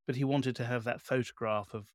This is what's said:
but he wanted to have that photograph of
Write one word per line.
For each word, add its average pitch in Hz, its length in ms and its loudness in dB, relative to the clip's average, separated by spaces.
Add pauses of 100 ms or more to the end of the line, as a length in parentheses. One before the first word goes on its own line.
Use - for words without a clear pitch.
but 127 100 0
he 135 80 2
wanted 135 320 2
to 123 80 -2
have 117 200 -2
that 120 160 -2
photograph 110 720 0
of 104 220 -6